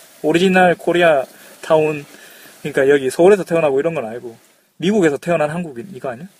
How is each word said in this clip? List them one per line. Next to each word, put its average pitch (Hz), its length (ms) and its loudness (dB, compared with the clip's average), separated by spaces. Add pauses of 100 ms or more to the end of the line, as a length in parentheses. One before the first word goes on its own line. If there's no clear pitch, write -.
(220)
오리지널 180 520 2
코리아 165 500 0 (380)
타운, 156 420 0 (560)
그러니까 139 300 0
여기 139 180 2
서울에서 180 360 4
태어나고 156 360 0
이런 165 140 -4
건 135 100 -6
아니고 117 320 -12 (400)
미국에서 165 400 0
태어난 151 320 -2
한국인 147 460 -10
이거 127 160 -10
아니야? 135 160 -14 (140)